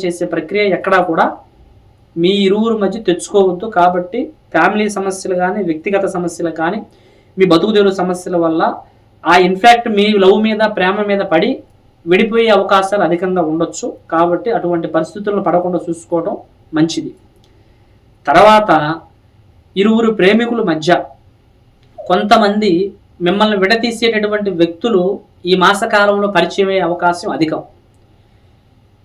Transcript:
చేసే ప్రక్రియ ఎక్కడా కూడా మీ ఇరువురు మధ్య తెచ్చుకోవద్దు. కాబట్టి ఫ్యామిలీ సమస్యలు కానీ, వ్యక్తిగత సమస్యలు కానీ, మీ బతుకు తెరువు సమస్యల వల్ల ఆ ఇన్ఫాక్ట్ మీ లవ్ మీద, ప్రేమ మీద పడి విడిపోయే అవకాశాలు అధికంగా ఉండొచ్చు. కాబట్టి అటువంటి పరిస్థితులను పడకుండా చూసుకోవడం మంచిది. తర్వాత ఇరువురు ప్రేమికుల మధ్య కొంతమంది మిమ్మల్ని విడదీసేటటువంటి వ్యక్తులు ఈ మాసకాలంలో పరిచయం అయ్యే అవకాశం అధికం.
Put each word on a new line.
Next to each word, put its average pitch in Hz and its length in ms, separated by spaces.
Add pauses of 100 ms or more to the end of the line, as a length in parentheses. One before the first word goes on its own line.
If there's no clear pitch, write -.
చేసే 175 200 (100)
ప్రక్రియ 196 280 (160)
ఎక్కడా 190 200 (120)
కూడా 175 160 (960)
మీ 180 80 (160)
ఇరువురు 214 360
మధ్య 196 160 (100)
తెచ్చుకోవద్దు. 185 580 (120)
కాబట్టి 180 420 (320)
ఫ్యామిలీ 202 340 (120)
సమస్యలు 185 440
కానీ, 196 180 (100)
వ్యక్తిగత 190 340 (100)
సమస్యలు 170 460
కానీ, 175 180 (580)
మీ 190 160
బతుకు 175 260
తెరువు 196 240
సమస్యల 180 420
వల్ల 165 180 (640)
ఆ 165 100 (140)
ఇన్ఫాక్ట్ 233 400 (100)
మీ 202 80 (180)
లవ్ 202 220
మీద, 214 160 (160)
ప్రేమ 190 320
మీద 196 120 (100)
పడి 170 180 (640)
విడిపోయే 226 440
అవకాశాలు 196 520
అధికంగా 180 420
ఉండొచ్చు. 160 360 (280)
కాబట్టి 175 420
అటువంటి 170 400
పరిస్థితులను 202 520
పడకుండా 175 380
చూసుకోవడం 170 480 (440)
మంచిది. 165 340 (1160)
తర్వాత 208 440 (1080)
ఇరువురు 226 340 (100)
ప్రేమికుల 226 500
మధ్య 156 300 (1120)
కొంతమంది 208 640 (540)
మిమ్మల్ని 208 360
విడదీసేటటువంటి 208 880 (100)
వ్యక్తులు 180 420 (480)
ఈ 185 120
మాసకాలంలో 202 760
పరిచయం 175 360
అయ్యే 190 160
అవకాశం 175 480
అధికం. 156 260 (1400)